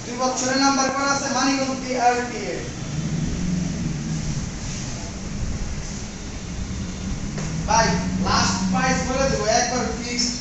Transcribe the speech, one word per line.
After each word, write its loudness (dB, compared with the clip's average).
দুই -6
বছরের 2
নাম্বার 4
করা 2
আছে, 0
মানিকগঞ্জ 2
বিআরটি 2
এ। -4
ভাই 6
লাস্ট 2
প্রাইস 4
বলে 2
দেবো 2
একবার 2
ফিক্সড -2